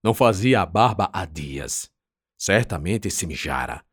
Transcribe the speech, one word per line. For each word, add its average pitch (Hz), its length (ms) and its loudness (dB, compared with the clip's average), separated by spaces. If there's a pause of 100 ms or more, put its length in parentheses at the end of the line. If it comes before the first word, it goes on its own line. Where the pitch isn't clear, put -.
Não 110 100 4
fazia 113 460 4
a 85 60 0
barba 104 460 2
há 90 120 -4
dias. 71 640 -10 (480)
Certamente 98 720 0
se - 160 -6
mijara 65 680 -6